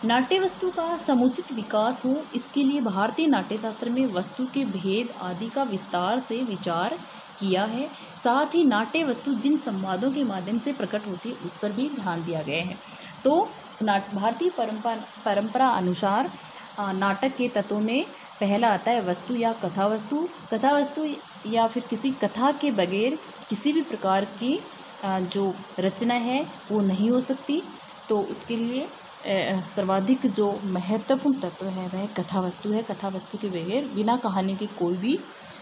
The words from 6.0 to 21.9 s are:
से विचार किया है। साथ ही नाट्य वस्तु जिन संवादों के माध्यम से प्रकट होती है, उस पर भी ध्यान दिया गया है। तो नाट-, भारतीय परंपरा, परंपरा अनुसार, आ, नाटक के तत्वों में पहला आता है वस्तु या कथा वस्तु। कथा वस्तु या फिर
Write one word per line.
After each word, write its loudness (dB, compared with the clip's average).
से -4
विचार -2
किया 4
है। -4
साथ 4
ही 6
नाट्य 4
वस्तु 0
जिन 4
संवादों 0
के 0
माध्यम -2
से -2
प्रकट -2
होती -6
है, -6
उस -10
पर -2
भी 0
ध्यान -4
दिया -2
गया -2
है। -6
तो 4
नाट-, 0
भारतीय 0
परंपरा, -2
परंपरा 0
अनुसार, 2
आ, -2
नाटक 2
के 2
तत्वों 0
में 2
पहला 4
आता 2
है 4
वस्तु -2
या 2
कथा 0
वस्तु। 0
कथा 4
वस्तु 2
या 4
फिर 0